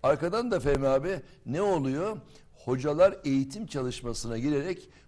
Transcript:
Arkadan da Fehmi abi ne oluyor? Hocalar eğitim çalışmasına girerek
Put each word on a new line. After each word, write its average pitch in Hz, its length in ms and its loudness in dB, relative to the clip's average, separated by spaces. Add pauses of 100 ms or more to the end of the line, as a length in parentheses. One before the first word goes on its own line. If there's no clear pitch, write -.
Arkadan 170 480 0
da 180 100 0
Fehmi 139 260 0
abi 139 340 0 (260)
ne 143 160 -2
oluyor? 175 540 0 (540)
Hocalar 151 540 4
eğitim 139 420 0
çalışmasına 120 720 -6
girerek 151 500 -2 (200)